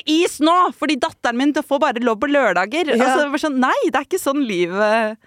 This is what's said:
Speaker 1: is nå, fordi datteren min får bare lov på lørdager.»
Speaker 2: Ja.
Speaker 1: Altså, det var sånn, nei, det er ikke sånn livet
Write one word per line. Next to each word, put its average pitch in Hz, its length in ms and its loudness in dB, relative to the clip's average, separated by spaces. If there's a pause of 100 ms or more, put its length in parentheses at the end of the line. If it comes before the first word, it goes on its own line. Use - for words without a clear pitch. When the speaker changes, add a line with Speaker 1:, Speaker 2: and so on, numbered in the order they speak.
Speaker 1:
is 311 320 0
nå, 339 340 4
fordi - 260 -4
datteren 254 380 -4
min 277 160 2
får 285 260 -2
bare 262 200 0
lov 226 180 0
på 285 140 -4
lørdager.» 233 560 0
Speaker 2:
Ja. 254 80 0
Speaker 1:
Altså, 262 300 2
det 285 60 -6
var 277 120 -4
sånn, 285 160 -2
nei, 294 200 2 (120)
det - 40 0
er 277 120 -2
ikke 370 160 -4
sånn 294 240 -2
livet 214 800 0